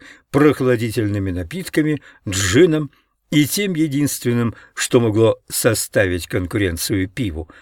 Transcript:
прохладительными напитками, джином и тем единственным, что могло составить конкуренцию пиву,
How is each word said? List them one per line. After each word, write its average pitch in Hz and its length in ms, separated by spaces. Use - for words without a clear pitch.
прохладительными 117 1000
напитками, 151 680
джином 139 640
и 147 140
тем 202 280
единственным, 135 800
что - 280
могло 110 480
составить 101 800
конкуренцию 95 800
пиву, 82 400